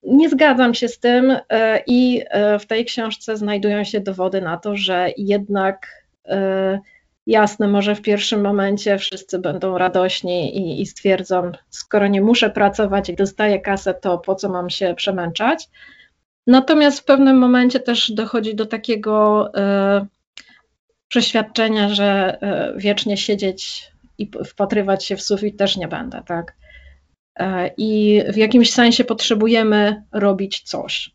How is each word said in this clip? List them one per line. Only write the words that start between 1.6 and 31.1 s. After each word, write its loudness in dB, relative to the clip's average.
i, 2
e, 2
w -10
tej -2
książce -6
znajdują -2
się -4
dowody -4
na -4
to, -6
że -2
jednak, -2
e, -2
jasne, 2
może 2
w -10
pierwszym 0
momencie 0
wszyscy -8
będą -4
radośni -2
i, -4
i -4
stwierdzą: -2
"Skoro -2
nie 2
muszę 4
pracować 0
i -6
dostaję 0
kasę, -4
to -2
po -2
co -6
mam -4
się -2
przemęczać?" -2
Natomiast 4
w -20
pewnym 6
momencie 4
też -2
dochodzi -4
do -4
takiego, 0
e, 0
przeświadczenia, 0
że, 0
e, -4
wiecznie -2
siedzieć -6
i -8
p-, -12
wpatrywać -2
się -6
w -12
sufit -4
też 0
nie -8
będę, -10
tak? -10
E, -4
i 2
w -4
jakimś 4
sensie 4
potrzebujemy 2
robić -2
coś. -8